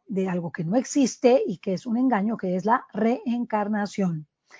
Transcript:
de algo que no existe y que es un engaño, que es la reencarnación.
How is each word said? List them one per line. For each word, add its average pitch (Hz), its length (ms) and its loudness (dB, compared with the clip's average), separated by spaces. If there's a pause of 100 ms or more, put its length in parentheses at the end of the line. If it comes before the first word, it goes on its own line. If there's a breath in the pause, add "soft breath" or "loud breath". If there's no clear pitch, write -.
de 190 200 -2
algo 175 220 -4
que 170 140 -6
no 170 100 -2
existe 262 720 4
y 202 120 -4
que 190 160 -4
es - 120 -6
un 226 100 -2
engaño, 233 400 2
que 180 200 -2
es 175 80 -2
la 233 280 0
reencarnación. 214 1300 -2 (340 loud breath)